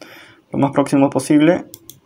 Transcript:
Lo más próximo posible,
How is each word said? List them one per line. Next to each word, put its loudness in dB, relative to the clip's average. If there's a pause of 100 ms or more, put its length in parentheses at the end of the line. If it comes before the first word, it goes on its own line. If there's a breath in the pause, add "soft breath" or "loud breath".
(520 loud breath)
Lo -6
más 0
próximo 0
posible, 0 (400)